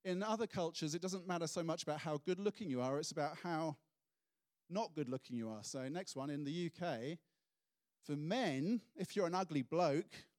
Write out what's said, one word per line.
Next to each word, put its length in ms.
In 180
other 240
cultures, 480
it 80
doesn't 240
matter 200
so 160
much 200
about 160
how 280
good 120
looking 300
you 120
are, 180
it's 120
about 320
how 340
not 260
good 140
looking 280
you 120
are. 140
So 260
next 280
one, 140
in 140
the 80
U 180
K, 480
for 120
men, 640
if 200
you're 100
an 80
ugly 280
bloke 520